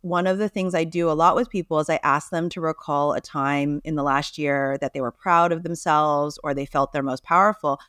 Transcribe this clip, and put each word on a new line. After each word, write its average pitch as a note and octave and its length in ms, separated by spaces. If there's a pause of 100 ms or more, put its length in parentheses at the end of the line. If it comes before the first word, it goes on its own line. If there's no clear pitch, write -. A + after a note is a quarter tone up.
one F3 240
of F#3 140
the G#3 100
things F#3 240
I E3 120
do E3+ 220
a D#3 60
lot E3 220
with A#3+ 160
people E3 260
is D3+ 100
I E3 140
ask D3 300
them E3+ 180
to E3+ 120
recall D3 520
a - 80
time C#3+ 640
in D#3+ 100
the D3 80
last C#3+ 380
year C#3 420
that C3+ 120
they C#3 80
were A#2+ 100
proud F3 400
of E3 100
themselves D3+ 840
or C#3+ 120
they C#3 100
felt C#3 280
their C#3 100
most C3 200
powerful. F3 640